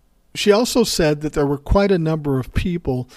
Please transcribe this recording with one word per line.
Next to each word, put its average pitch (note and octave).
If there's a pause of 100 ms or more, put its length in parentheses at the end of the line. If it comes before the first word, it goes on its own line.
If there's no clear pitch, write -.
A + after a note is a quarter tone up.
(360)
she -
also A#3
said D3+
that D3
there D3
were C#3
quite G3
a F#3+
number D#3
of -
people D#3